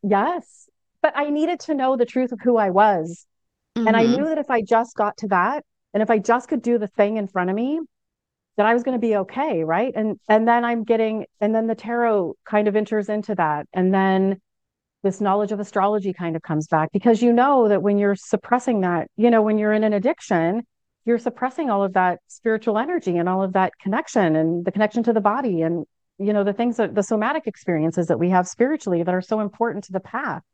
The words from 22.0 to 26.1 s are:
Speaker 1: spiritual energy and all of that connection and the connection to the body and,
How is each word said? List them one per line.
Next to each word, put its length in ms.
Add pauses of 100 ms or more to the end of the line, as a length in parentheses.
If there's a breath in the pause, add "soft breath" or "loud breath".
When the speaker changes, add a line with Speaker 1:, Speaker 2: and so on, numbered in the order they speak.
Speaker 1:
spiritual 500
energy 400
and 120
all 140
of 100
that 280
connection 540
and 300
the 80
connection 320
to 80
the 80
body 420
and, 240 (320)